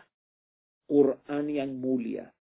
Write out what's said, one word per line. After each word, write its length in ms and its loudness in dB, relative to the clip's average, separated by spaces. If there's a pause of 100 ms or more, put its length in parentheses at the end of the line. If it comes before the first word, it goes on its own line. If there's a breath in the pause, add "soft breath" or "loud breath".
(840)
Quran 640 2
yang 320 -4
mulia. 480 -4 (160)